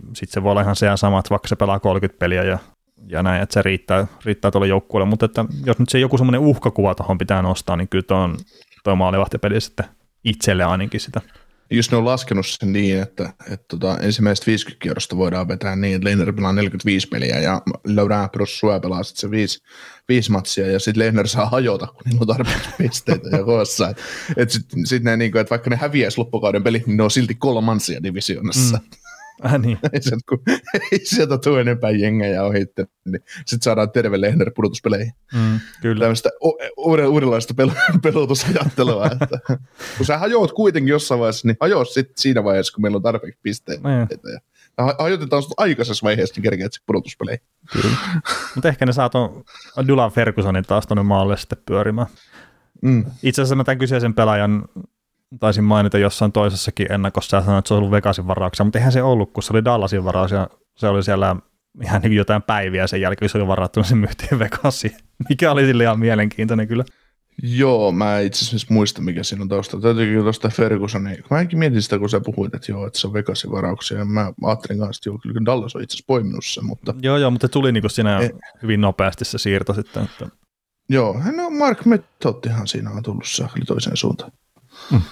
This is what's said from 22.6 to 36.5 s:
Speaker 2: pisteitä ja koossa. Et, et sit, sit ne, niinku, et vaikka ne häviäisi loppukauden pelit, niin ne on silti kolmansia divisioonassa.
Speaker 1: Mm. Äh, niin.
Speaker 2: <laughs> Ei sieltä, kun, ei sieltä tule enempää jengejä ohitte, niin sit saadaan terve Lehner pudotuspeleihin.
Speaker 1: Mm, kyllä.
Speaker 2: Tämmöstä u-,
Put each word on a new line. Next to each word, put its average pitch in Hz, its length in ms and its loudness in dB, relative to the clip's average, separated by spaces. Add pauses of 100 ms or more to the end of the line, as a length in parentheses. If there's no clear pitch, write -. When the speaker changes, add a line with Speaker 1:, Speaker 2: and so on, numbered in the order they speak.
Speaker 2:
pisteitä - 600 -2
ja 98 60 0
koossa. 107 460 0
Et, 107 80 -8 (400)
et 120 120 2
sit, 113 160 -4 (200)
sit 123 180 0
ne, 113 140 2
niinku, 113 200 0
et 107 120 2
vaikka 120 200 -2
ne 117 60 0
häviäisi 139 420 0
loppukauden 104 460 0
pelit, 117 240 0
niin 107 100 2
ne 110 60 4
on 107 80 2
silti 120 240 0
kolmansia 110 680 0
divisioonassa. 101 760 0
Speaker 1:
Mm. - 200 -14 (480)
Äh, 139 140 2
niin. 117 260 0
Speaker 2:
<laughs> 143 80 -4
Ei 139 80 -2
sieltä, 120 280 -4
kun, 131 100 0 (520)
ei - 140 2
sieltä 151 320 0
tule 135 240 2
enempää 120 280 0
jengejä 104 540 0
ohitte, 98 420 -2 (200)
niin 92 180 -6 (220)
sit 117 180 -4
saadaan 107 280 2
terve 104 300 2
Lehner 101 340 2
pudotuspeleihin. 107 580 -2 (200)
Speaker 1:
Mm, 110 260 2 (220)
kyllä. 113 220 0
Speaker 2:
Tämmöstä 113 260 2 (140)
u-, 156 160 2 (180)